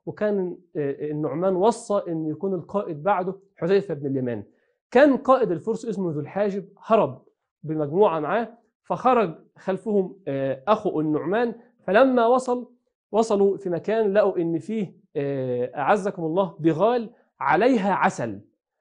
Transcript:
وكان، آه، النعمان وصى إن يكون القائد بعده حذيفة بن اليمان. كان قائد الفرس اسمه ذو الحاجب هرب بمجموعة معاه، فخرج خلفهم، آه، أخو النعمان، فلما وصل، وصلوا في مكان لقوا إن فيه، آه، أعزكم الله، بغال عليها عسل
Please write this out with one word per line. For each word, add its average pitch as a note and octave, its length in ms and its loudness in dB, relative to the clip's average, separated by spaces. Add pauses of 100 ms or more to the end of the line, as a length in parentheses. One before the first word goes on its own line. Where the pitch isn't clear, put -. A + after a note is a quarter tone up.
وكان، F#3+ 500 -2 (200)
آه، D3 340 -4
النعمان D#3 460 -2
وصى G#3 520 0
إن D#3+ 180 -4
يكون E3+ 280 -6
القائد F3+ 480 -8
بعده F#3 320 -2 (220)
حذيفة F#3+ 380 0
بن C#3+ 120 -8
اليمان. B2 360 -4 (480)
كان C4+ 260 6
قائد B3 340 2
الفرس G#3+ 340 -6
اسمه F#3+ 280 -4
ذو D3 80 -6
الحاجب F#3+ 480 -4 (160)
هرب E3 380 2 (400)
بمجموعة D#3 580 0
معاه، G3+ 280 -2 (340)
فخرج G3+ 520 2 (220)
خلفهم، F#3+ 600 -2 (120)
آه، C3+ 400 -2
أخو G3+ 320 0
النعمان، E3 540 0 (260)
فلما A#3+ 460 4
وصل، B3 440 0 (420)
وصلوا G3+ 440 2
في F#3 140 -6
مكان G3 420 0
لقوا G3 260 2
إن E3+ 200 0
فيه، G#3 380 -6 (200)
آه، C3 600 -2
أعزكم F#3 480 0
الله، F3 340 -2
بغال F#3+ 520 2 (300)
عليها G3 520 2
عسل C3 480 -2 (400)